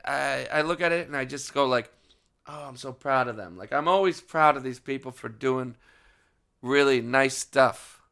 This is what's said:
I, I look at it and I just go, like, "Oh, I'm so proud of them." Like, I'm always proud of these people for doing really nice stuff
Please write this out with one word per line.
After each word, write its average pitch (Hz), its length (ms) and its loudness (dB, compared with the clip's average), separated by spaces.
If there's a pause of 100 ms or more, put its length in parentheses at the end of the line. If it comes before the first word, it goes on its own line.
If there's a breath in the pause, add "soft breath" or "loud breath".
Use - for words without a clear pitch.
I, 139 480 -4
I 151 100 2
look 170 180 -2
at 170 100 2
it 170 160 -2
and 143 100 -10
I 135 80 -2
just 135 300 -10
go, 143 120 2
like, 123 260 0 (560)
"Oh, 147 200 -14
I'm 127 80 -16
so 131 160 -12
proud 131 360 0
of 117 80 -8
them." 90 200 -14
Like, 92 160 -10
I'm 147 140 -2
always 185 340 2
proud 151 360 4
of 131 80 -8
these 127 160 -6
people 131 320 -8
for - 160 -14
doing 123 480 -2 (880)
really 135 380 4
nice 131 360 0
stuff - 760 0